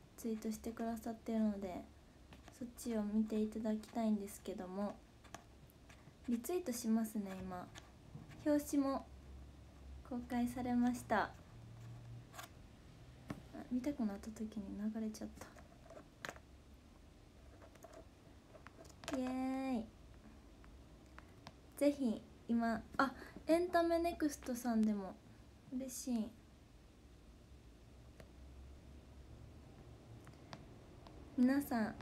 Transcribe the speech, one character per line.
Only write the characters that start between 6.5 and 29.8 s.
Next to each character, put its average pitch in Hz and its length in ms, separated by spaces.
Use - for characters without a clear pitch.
イ 359 60
ー 359 40
ト 254 100
し 233 160
ま 220 180
す - 80
ね、 196 260
今。 180 260
表 294 180
紙 285 100
も 269 240
公 247 80
開 240 180
さ 247 160
れ 247 120
ま 240 180
し 247 120
た。 196 200
あ、 - 80
見 247 100
た 285 140
く 247 100
な 202 100
っ 202 40
た 220 120
時 220 280
に 196 200
流 220 80
れ 220 80
ち 214 160
ゃ - 20
っ - 20
た。 277 80
イ 254 60
エ - 20
ー 262 560
イ。 220 60
ぜ 285 120
ひ、 269 300
今、 233 340
あ、 269 160
エ 320 100
ン 349 140
タ 339 120
メ 339 160
ネ 339 160
ク 320 140
ス 285 100
ト 254 160
さ 240 200
ん 220 80
で 214 100
も、 190 220
嬉 262 160
し - 240
い。 220 160